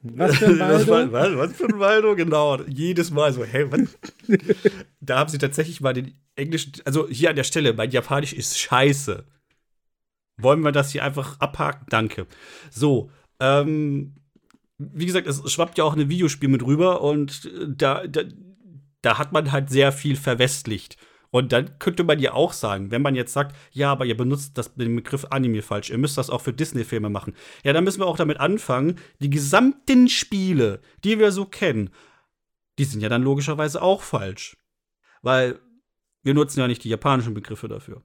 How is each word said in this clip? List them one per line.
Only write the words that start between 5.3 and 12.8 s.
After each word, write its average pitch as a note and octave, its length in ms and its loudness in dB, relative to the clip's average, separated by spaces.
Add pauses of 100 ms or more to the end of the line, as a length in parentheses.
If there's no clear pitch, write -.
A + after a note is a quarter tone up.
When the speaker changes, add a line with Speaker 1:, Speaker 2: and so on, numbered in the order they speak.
Speaker 2:
sie D#3 80 -6
tatsächlich D3+ 440 -4
mal C3+ 120 0
den C3 200 -6 (220)
englischen, C#3+ 380 -6 (120)
also C#3+ 220 0
hier C3+ 220 2
an D3+ 80 -2
der C3+ 80 0
Stelle, D3 280 0
mein A2+ 180 -2
Japanisch C#3 420 -2
ist - 260 -6
scheiße. C3+ 640 2 (1120)
Wollen C#3 240 4
wir D3 100 2
das C#3 200 0
hier - 120 -4
einfach C#3 360 -6
abhaken? C#3+ 500 -4
Danke. A2 380 -2 (420)
So, C3 420 0 (280)